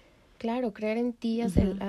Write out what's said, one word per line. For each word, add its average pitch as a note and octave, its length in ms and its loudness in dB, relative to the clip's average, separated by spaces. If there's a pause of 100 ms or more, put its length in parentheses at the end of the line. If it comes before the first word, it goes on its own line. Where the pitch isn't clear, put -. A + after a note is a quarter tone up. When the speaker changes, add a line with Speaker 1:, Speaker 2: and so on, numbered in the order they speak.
(380)
Speaker 1:
Claro, A#3 340 -2
creer G#3+ 260 -2
en A#3+ 140 0
ti A3+ 280 -2
hace G3 260 4
Speaker 2:
Ujú. F#3+ 120 0
Speaker 1:
la, G3 100 -4